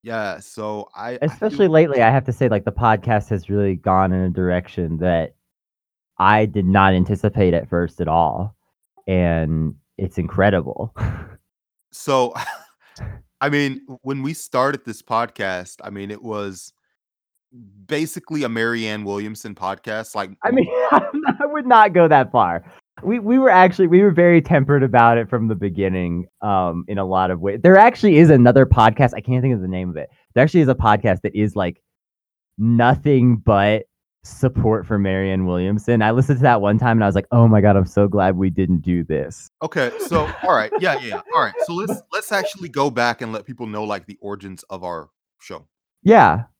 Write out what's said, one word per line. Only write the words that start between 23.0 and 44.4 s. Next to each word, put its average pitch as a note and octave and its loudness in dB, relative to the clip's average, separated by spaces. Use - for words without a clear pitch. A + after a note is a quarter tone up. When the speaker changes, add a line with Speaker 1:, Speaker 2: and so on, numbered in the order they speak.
Speaker 2:
We, A#3 -4
we A#3 0
were C4 4
actually, F#3 4
we F3+ 6
were G3+ 4
very F3 6
tempered C#3 2
about A#2 4
it A2 -4
from A2+ -2
the G#2+ -2
beginning, F2+ -4
um, F2+ -2
in G2+ -8
a F#2+ -4
lot F#2 0
of E2+ -6
ways. G2 -4
There F#3 6
actually G#3 6
is D#3+ 8
another B2+ 6
podcast, A2+ 2
I A2 -10
can't B2+ -4
think C3 0
of F#2+ -6
the F#2 -8
name F#2 -6
of D#2 -10
it. C#2+ -12
There B2+ 4
actually E3 2
is C3+ 2
a C3 2
podcast G#2+ 0
that G2+ -6
is, G#2 -2
like, F2+ -4
nothing A#2+ 2
but G#2 2
support A2+ -2
for G#2+ -2
Marianne F#2+ -2
Williamson. G2+ -2
I G#2+ 0
listened B2+ 0
to - 2
that A#2+ 2
one G2+ 0
time A#2 2
and G#2+ 2
I - 2
was G2 0
like, G2 0
"Oh A#2 6
my G#2+ 6
God, G2+ 4
I'm F#2 2
so G2+ 0
glad F#2+ 0
we F#2+ -2
didn't F2 -2
do F2 -2
this." D2 -8
Speaker 1:
Okay, C#3+ -4
so, D#3 -2
all F3+ 0
right. A2 -2
Yeah, E3+ -2
yeah, B2 -16
yeah. G2+ -10
All D3+ 0
right. G#2 -4
So E3+ -10
let's, G3+ -8
Speaker 2:
<laughs> - -14
Speaker 1:
let's G#3 -8
actually G3 -6
go C#3 -4
back A#2+ -4
and A2+ -10
let G#2+ -10
people A#2+ -14
know, G#2+ -8
like, G2+ -8
the G2 -20
origins G2 -14